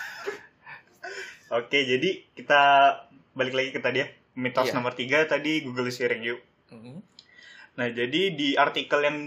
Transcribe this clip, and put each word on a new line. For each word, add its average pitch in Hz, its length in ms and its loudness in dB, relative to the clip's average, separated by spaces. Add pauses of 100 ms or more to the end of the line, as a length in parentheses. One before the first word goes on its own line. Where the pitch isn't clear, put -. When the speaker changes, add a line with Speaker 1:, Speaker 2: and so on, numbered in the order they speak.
(1500)
Speaker 1:
Oke, 131 320 0
jadi 131 240 0 (240)
kita 147 280 4 (680)
balik 127 220 -4
lagi 131 180 0
ke 147 80 -6
tadi 127 200 -2
ya. 135 80 -2 (260)
Mitos 127 320 -2
Speaker 2:
Iya. 117 80 -2
Speaker 1:
nomor 123 200 -2
tiga 135 300 0
tadi, 151 380 -2
Google 123 240 -4
is 123 120 -6
hearing 117 280 -2
you. 120 160 -6 (280)
Speaker 2:
Mhm. 123 280 -20 (760)
Speaker 1:
Nah, 123 140 -4
jadi 135 460 -2
di 139 220 -2
artikel 147 480 2
yang 147 240 0